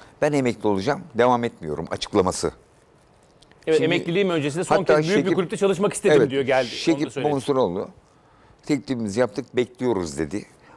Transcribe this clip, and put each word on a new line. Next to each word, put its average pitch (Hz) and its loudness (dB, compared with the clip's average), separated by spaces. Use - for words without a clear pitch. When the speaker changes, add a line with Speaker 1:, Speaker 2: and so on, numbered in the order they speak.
Speaker 1:
"Ben 147 2
emekli 120 0
olacağım, 104 0
devam 120 4
etmiyorum." 82 -6
açıklaması. 92 0
Speaker 2:
Evet, 156 2
Speaker 1:
Şimdi 160 2
Speaker 2:
emekliliğim 185 -2
öncesinde 156 -2
son - 2
Speaker 1:
hatta 165 4
Speaker 2:
kez 156 2
büyük 185 2
bir - 2
Speaker 1:
Şekip 175 0
Speaker 2:
kulüpte 180 -2
çalışmak 190 0
istedim 151 4
Speaker 1:
Evet, 113 4
Speaker 2:
diyor, 135 0
geldi. 131 2
Onu 107 -12
da - -12
Speaker 1:
Şekip 151 -2
Speaker 2:
söyledi. 135 -2
Speaker 1:
Monusuroğlu, 127 0
"Teklifimizi 117 -2
yaptık, 123 -2
bekliyoruz." 107 -2
dedi. 78 -4